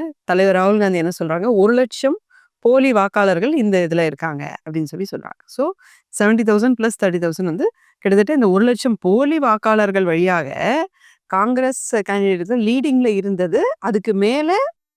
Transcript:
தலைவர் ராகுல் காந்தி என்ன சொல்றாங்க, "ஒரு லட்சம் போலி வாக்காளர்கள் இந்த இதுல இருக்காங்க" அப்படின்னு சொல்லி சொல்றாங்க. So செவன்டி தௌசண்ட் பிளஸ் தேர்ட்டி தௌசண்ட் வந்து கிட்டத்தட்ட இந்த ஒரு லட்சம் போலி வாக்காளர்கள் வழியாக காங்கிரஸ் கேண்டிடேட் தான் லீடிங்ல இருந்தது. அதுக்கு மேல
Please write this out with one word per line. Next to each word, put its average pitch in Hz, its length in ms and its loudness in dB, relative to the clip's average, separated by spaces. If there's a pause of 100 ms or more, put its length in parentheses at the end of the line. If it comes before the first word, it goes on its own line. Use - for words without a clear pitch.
(240)
தலைவர் 185 340 2
ராகுல் 202 240 2
காந்தி 190 160 0
என்ன 170 160 -2
சொல்றாங்க, 170 400 -4
"ஒரு 208 200 4
லட்சம் 262 440 0 (480)
போலி 262 280 4
வாக்காளர்கள் 196 640 2
இந்த 208 240 0
இதுல 170 260 0
இருக்காங்க" 147 380 -6 (120)
அப்படின்னு 156 360 -6
சொல்லி 185 160 -8
சொல்றாங்க. - 380 -14
So - 200 -6 (480)
செவன்டி 220 300 2
தௌசண்ட் 220 340 2
பிளஸ் 220 220 -2
தேர்ட்டி 180 200 0
தௌசண்ட் 170 320 -4
வந்து 254 160 -2 (380)
கிட்டத்தட்ட 202 280 2
இந்த 240 160 4
ஒரு 190 160 4
லட்சம் 240 340 0
போலி 269 400 0
வாக்காளர்கள் 214 680 0
வழியாக 170 400 0 (800)
காங்கிரஸ் 254 560 -2 (160)
கேண்டிடேட் 196 500 -2
தான் 240 160 0
லீடிங்ல 254 460 0
இருந்தது. 196 480 -2 (180)
அதுக்கு 202 340 -2
மேல 254 380 0 (460)